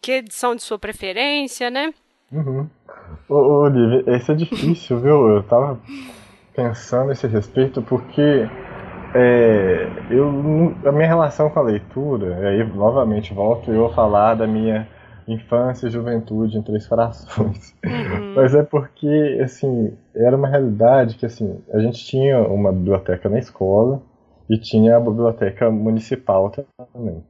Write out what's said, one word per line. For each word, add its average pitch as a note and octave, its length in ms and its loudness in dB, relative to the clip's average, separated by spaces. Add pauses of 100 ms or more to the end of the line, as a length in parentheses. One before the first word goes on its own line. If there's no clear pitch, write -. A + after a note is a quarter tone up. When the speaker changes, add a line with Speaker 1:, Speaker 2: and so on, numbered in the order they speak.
Speaker 1:
que B3+ 300 -4
são B3 240 -4
de A#3 80 -12
sua G#3+ 160 -8
preferência, A#3+ 920 -6
né? C#4+ 220 -6 (400)
Speaker 2:
Uhum. C#3 340 -4 (600)
Ô, C#3 60 -2
ô, C#3+ 300 4
Olivia, B2+ 380 4 (140)
esse B2 160 -2
é - 20 2
difícil, D#3+ 640 -2
viu? C#3 280 4
Eu G#2 160 4
tava B2 340 0 (760)
pensando B2 560 -2
a - 20 -2
esse B2+ 160 -4
respeito C3 540 0
porque, C3 680 0 (640)
é, A2+ 760 4 (220)
eu C#3 220 2
nu-, D#3 520 0
a C#3+ 60 2
minha D3+ 160 2
relação D#3 440 0
com D3+ 100 -2
a - 20 2
leitura, A2+ 800 -4
e G2+ 60 -2
aí G2+ 180 0 (100)
novamente G#2+ 580 0
volto A2 400 -2
eu A2+ 140 2
a A#2 60 -4
falar G#2+ 420 2
da A2 120 -2
minha A2 420 -2 (400)
infância A#2+ 580 -4
e A2+ 40 -4
juventude A2+ 680 -4
em G#2 40 -6
Três G#2+ 260 -6
Corações. A2+ 840 -4 (100)
Speaker 1:
Uhum. G2+ 500 -6
Speaker 2:
Mas C3 200 4
é D3 100 6
porque, D3 800 -2
assim, B2 520 -4 (180)
era A#2+ 220 4
uma C#3 120 0
realidade B2 680 2
que, B2+ 100 -8
assim, G#2 340 -8 (120)
a G#2+ 60 2
gente A#2 260 -2
tinha C3 360 2
uma G2 320 2
biblioteca F#2+ 560 0
na G#2 100 0
escola A#2 640 0 (460)
e A2+ 100 2
tinha A2+ 380 4
a A#2+ 40 6
biblioteca A#2 720 0
municipal G#2+ 800 -2
também. A2+ 800 -12